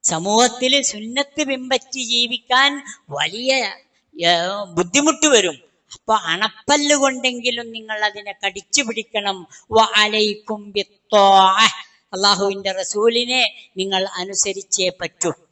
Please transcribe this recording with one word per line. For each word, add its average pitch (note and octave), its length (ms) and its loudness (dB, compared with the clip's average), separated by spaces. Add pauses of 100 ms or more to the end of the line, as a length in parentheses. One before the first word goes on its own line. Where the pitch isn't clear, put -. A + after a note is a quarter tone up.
സമൂഹത്തിൽ B3 760 2
സുന്നത്ത് B3 640 -6
പിൻപറ്റി C4 600 -4
ജീവിക്കാൻ B3 800 0 (260)
വലിയ, G3+ 640 -4 (480)
ഏ, E3+ 60 2 (460)
ബുദ്ധിമുട്ട് C#4 540 0
വരും. F#3 320 2 (340)
അപ്പൊ - 220 -2
അണപ്പല്ല് A3 800 0
കൊണ്ടെങ്കിലും B3 760 -2
നിങ്ങൾ A3 340 -6
അതിനെ G3+ 300 -6 (100)
കടിച്ചു G3 360 -2
പിടിക്കണം. G#3 680 -6 (240)
"വ A3+ 100 6
അലൈക്കും G#3+ 880 0
ബിത്വാഅ", G3 960 4 (480)
അള്ളാഹുവിന്റെ G3 580 0
റസൂലിനെ A#3 1040 -2
നിങ്ങൾ F#3+ 360 -2
അനുസരിച്ചേ F#3+ 800 -4 (100)
പറ്റൂ. E3 320 -6 (180)